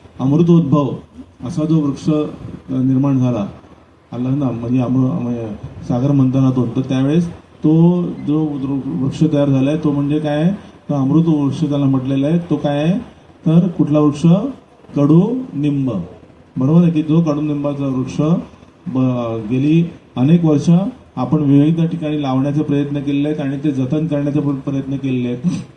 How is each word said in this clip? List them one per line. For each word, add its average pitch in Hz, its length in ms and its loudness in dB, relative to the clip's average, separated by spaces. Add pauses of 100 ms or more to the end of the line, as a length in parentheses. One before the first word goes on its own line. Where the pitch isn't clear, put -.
(200)
अमृतोद्भव 147 760 2 (520)
असा 151 200 -4
जो 160 140 2
वृक्ष, 139 300 -4
अ, 151 140 0 (460)
निर्माण 131 500 0
झाला, 120 260 0 (640)
आलं 127 280 -4
ना, 131 120 -2
म्हणजे 120 300 -2
अमृ-, 127 400 0
म्हणजे 120 260 -6 (400)
सागर 131 240 0
मंथनातून, 131 580 2
तर 131 120 -4
त्यावेळेस 139 480 0 (340)
तो 170 400 4 (240)
जो 151 120 0
वृ-, 139 460 -4
वृक्ष 156 380 -2 (100)
तयार 143 160 2
झालाय, 135 280 2
तो 151 140 0
म्हणजे 143 280 0
काय 151 240 -2
आहे, 180 80 2 (380)
तो 156 40 -2
अमृत 143 340 2
वृक्ष 143 320 0
त्याला 143 260 0
म्हटलेला 135 420 0
आहे. 170 100 2
तो 170 180 -2
काय 147 280 -2
आहे, 170 100 0 (520)
तर 175 220 4
कुठला 147 320 2
वृक्ष, 151 260 2 (720)
कडुनिंब, 143 960 2 (680)
बरोबर 151 240 4
आहे 165 100 4
की, 151 100 0
जो 151 200 2
कडुनिंबाचा 147 640 -2
वृक्ष 131 360 -4 (640)
ब-, 123 600 -2
गेली 151 400 2 (280)
अनेक 165 280 4
वर्ष 147 240 2 (460)
आपण 131 220 -2
विविध 151 480 4
ठिकाणी 151 360 -4
लावण्याचे 139 420 0
प्रयत्न 143 360 -2
केलेले 143 300 -2
आहेत 156 100 -4
आणि 139 240 -4
ते 151 80 0
जतन 135 360 -2
करण्याचे 147 320 -2
पण 139 160 -2
प्रयत्न 135 400 -6
केलेले 127 320 -4
आहेत. 123 240 -4 (260)